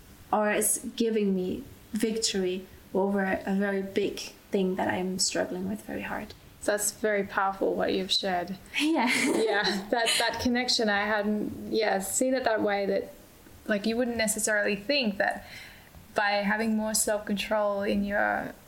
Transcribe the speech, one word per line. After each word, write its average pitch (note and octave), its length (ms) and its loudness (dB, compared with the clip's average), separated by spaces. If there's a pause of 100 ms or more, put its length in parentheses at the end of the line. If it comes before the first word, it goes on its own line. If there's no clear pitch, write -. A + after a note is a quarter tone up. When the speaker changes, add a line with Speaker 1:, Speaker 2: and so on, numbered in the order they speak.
(320)
Speaker 1:
or G#3 200 4
is G#3+ 300 0 (140)
giving A3 400 2
me F#3 280 -2 (300)
victory G3+ 720 0 (280)
over G3 520 2
a G3 100 -2
very G3 260 0
big G3 380 -2 (320)
thing F#3+ 240 2
that G3 120 -2
I'm F#3 320 -2
struggling - 500 -2
with G3+ 160 -6
very - 160 -8
hard. G3+ 320 -8 (280)
Speaker 2:
So - 120 0
that's G#3 180 -2
very G#3 320 0
powerful G3 520 0
what F#3 180 0
you've F#3+ 180 -2
shared. F#3 460 -2 (100)
Speaker 1:
<laughs> - 120 -6
Yeah. C#4+ 300 2 (400)
Speaker 2:
Yeah, G#3 140 2 (260)
that, A3+ 200 -2 (100)
that A#3 220 0
connection A#3+ 480 2
I G3+ 160 2
hadn't, G#3 640 -2
yeah, G#3 280 2
seen B3+ 340 2
it B3+ 100 0
that A3 180 2
way, G3+ 260 2
that G3 260 -2 (560)
like, G#3 160 0
you A3+ 100 0
wouldn't A#3 220 0
necessarily G#3 580 2
think A3+ 420 0
that - 280 -2 (680)
by G3+ 160 4 (200)
having A3 240 2
more G#3+ 180 0
self-control G#3 920 0
in G#3 200 2
your G3+ 500 0 (140)